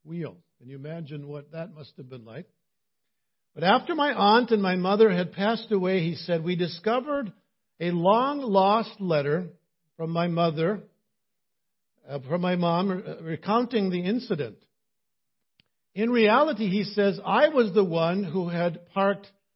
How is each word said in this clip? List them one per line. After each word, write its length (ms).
wheel." 340
Can 120
you 60
imagine 500
what 240
that 240
must 220
have 120
been 160
like? 240
But 120
after 320
my 180
aunt 380
and 100
my 140
mother 340
had 220
passed 400
away, 320
he 100
said, 300
"We 100
discovered 800
a 100
long-lost 1120
letter 500
from 160
my 160
mother, 560
uh, 140
from 200
my 140
mom, 360
uh, 300
recounting 720
the 120
incident. 600
In 160
reality," 580
he 160
says, 400
"I 240
was 240
the 120
one 380
who 260
had 420
parked 400